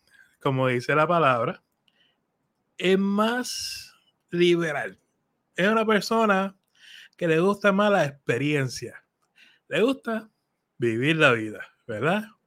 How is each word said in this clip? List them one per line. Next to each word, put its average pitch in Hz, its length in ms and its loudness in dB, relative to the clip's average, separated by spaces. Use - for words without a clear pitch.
como 131 220 0
dice 123 260 -2
la 156 140 2
palabra, 147 520 0
es 185 180 2
más 214 960 -4
liberal. 170 680 0
Es 175 100 0
una 220 180 2
persona 208 720 0
que 175 100 -4
le 160 140 2
gusta 202 320 2
más 208 180 2
la 185 140 4
experiencia. 135 960 -4
Le 175 160 -2
gusta 226 480 -4
vivir 123 380 0
la 151 160 4
vida, 110 340 -6
¿verdad? 156 440 -4